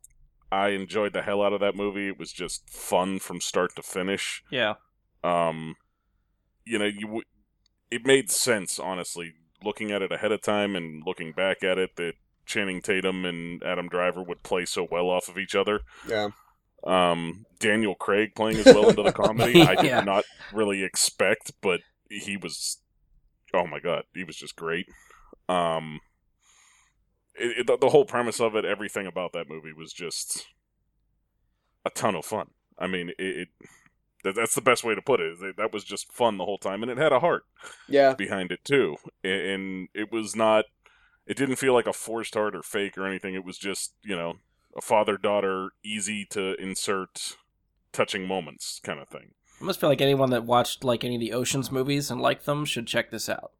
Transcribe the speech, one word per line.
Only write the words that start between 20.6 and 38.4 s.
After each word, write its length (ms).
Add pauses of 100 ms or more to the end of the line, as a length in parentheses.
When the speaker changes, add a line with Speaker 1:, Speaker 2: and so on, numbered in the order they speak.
Speaker 1:
expect, 720 (100)
but 180 (280)
he 280
was, 420 (760)
oh 120
my 140
God, 220 (120)
he 100
was 120
just 200
great. 300 (600)
Um, 520 (1300)
it, 260
it, 60
the, 120
the 120
whole 140
premise 360
of 160
it, 80
everything 420
about 260
that 160
movie 240
was 200
just 540 (1400)
a 60
ton 240
of 100
fun. 240 (300)
I 80
mean, 320
it, 60 (120)
it 120 (760)
that, 100
that's 200
the 60
best 240
way 100
to 60
put 200
it, 120
is 80
that, 160
that 160
was 120
just 280
fun 260
the 60
whole 140
time, 240
and 80
it 80
had 140
a 80
heart 240 (440)
Speaker 3:
Yeah. 260
Speaker 1:
behind 380